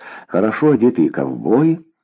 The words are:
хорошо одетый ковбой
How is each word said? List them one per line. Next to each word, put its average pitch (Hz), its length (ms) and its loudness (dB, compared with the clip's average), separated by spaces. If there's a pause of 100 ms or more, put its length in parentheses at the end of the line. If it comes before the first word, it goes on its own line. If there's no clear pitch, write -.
(280)
хорошо 107 440 0
одетый 120 380 2
ковбой 82 760 -2 (180)